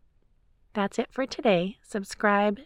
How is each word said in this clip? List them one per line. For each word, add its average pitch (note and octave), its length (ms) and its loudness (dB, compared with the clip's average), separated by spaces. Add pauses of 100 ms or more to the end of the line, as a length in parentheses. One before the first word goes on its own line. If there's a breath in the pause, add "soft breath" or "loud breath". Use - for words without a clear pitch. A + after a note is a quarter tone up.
(760)
That's G3 240 -2
it - 140 -4
for C4 120 -4
today. G3+ 580 0
Subscribe, G3+ 840 0